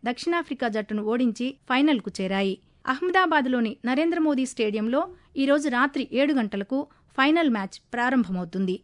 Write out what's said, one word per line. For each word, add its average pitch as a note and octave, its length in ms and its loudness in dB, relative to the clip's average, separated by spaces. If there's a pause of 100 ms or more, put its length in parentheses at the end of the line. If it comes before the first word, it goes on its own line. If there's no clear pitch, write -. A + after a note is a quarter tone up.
దక్షిణాఫ్రికా C#4 640 -2
జట్టును G#3+ 340 -4
ఓడించి A#3+ 460 0 (200)
ఫైనల్కు C4 420 2
చేరాయి. G3 440 -2 (340)
అహ్మదాబాద్లోని C#4+ 840 2 (140)
నరేంద్ర D#4+ 320 0
మోదీ D4 280 2
స్టేడియంలో A3 540 -2 (360)
ఈరోజు C#4+ 320 2
రాత్రి C4+ 440 0
ఏడు C#4 200 2
గంటలకు G#3+ 460 -2 (380)
ఫైనల్ D4+ 340 4
మ్యాచ్ G3 260 -2 (160)
ప్రారంభమవుతుంది. F#3+ 920 0